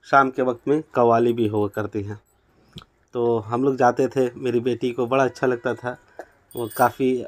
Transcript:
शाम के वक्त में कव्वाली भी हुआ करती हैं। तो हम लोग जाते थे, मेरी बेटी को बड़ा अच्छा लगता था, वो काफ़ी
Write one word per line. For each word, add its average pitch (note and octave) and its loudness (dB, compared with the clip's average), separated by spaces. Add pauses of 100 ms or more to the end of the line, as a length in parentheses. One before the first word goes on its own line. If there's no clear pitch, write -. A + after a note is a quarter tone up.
शाम C3+ 2
के C3 -6
वक्त B2+ -4
में D3+ 0 (120)
कव्वाली A#2 4
भी A#2 0
हुआ G#2 -2
करती G#2 -6
हैं। G#2+ -10 (920)
तो A#2+ 0
हम A2+ -4
लोग C#3 0
जाते B2 4
थे, B2 0
मेरी B2 -2
बेटी A#2+ -2
को A#2+ -2
बड़ा C3+ 2
अच्छा B2+ -2
लगता B2 -2
था, B2 -10 (580)
वो A#2 -8
काफ़ी B2+ 0